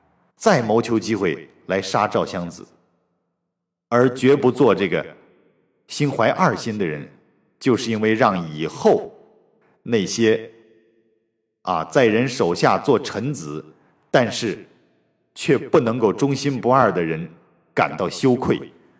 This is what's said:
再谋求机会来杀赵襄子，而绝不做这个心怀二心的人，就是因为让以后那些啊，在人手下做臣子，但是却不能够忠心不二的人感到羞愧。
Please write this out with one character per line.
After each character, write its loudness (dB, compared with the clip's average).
再 2
谋 2
求 -2
机 -4
会 -4
来 -2
杀 0
赵 -2
襄 -8
子， -18
而 4
绝 4
不 2
做 4
这 -2
个 -2
心 -2
怀 2
二 0
心 -8
的 -2
人， -8
就 2
是 -4
因 -2
为 2
让 0
以 -6
后 0
那 -2
些 0
啊， -2
在 2
人 2
手 -2
下 2
做 2
臣 -6
子， -10
但 2
是 -6
却 0
不 2
能 -2
够 2
忠 0
心 -4
不 0
二 4
的 -2
人 -6
感 -2
到 -2
羞 0
愧。 -4